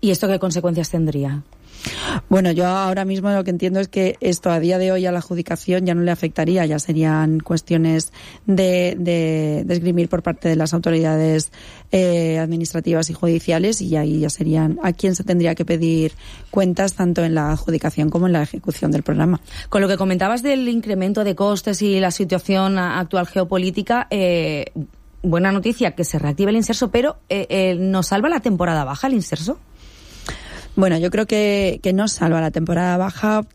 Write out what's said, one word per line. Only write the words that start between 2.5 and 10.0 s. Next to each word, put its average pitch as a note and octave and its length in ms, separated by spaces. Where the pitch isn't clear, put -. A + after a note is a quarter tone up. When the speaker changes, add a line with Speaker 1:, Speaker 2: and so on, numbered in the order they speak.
Speaker 2:
yo F3 160
ahora F#3+ 380
mismo F#3+ 260
lo G3 140
que F#3 60
entiendo F#3 280
es G3 80
que F#3+ 340
esto F3+ 300
a E3+ 80
día F3 200
de F#3 120
hoy F#3 160
a F3+ 60
la F3 60
adjudicación F3 680
ya F3 100
no E3+ 80
le F3 80
afectaría, E3+ 540
ya D3+ 160
serían D#3 580
cuestiones D#3+ 760
de, F3+ 520
de, D#3+ 680
de E3 100
esgrimir E3+ 340